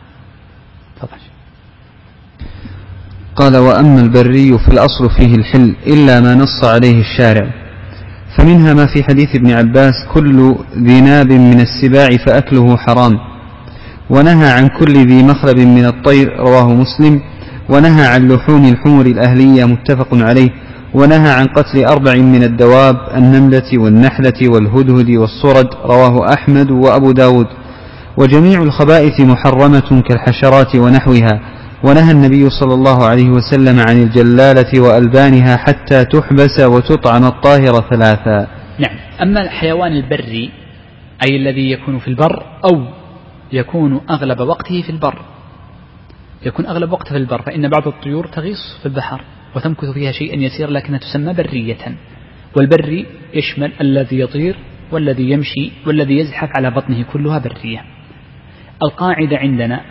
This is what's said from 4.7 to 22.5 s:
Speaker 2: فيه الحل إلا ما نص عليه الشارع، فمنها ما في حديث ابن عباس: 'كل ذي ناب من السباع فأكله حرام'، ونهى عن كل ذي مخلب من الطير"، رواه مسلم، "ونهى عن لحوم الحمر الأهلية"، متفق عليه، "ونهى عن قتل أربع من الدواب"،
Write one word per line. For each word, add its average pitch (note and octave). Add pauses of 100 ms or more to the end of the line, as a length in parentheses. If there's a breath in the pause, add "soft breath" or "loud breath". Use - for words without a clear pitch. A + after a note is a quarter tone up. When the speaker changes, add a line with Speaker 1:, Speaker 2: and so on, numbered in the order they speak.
Speaker 2:
فيه A#2+
الحل A2+ (120)
إلا C#3
ما B2
نص C3+
عليه A#2+
الشارع، A2 (880 loud breath)
فمنها D#3+
ما D3
في C#3
حديث C#3
ابن B2
عباس: A#2+ (200)
'كل C3+ (220)
ذي B2
ناب C#3
من B2
السباع C3 (160)
فأكله B2
حرام'، A#2 (880 loud breath)
ونهى D3+
عن C3
كل D3
ذي B2+
مخلب C3+
من B2
الطير"، C3+
رواه B2
مسلم، C#3+ (480 loud breath)
"ونهى D3+
عن B2+
لحوم C#3+
الحمر C3
الأهلية"، B2
متفق B2
عليه، A#2+ (440 loud breath)
"ونهى D3+
عن C3
قتل C#3
أربع C3+
من B2+
الدواب"، B2 (180)